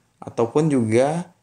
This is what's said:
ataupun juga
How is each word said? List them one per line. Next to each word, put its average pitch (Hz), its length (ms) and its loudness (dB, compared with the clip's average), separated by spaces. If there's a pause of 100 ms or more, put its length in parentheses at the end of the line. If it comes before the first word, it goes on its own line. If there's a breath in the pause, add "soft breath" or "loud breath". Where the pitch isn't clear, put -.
(220 soft breath)
ataupun 147 480 -2
juga 135 720 0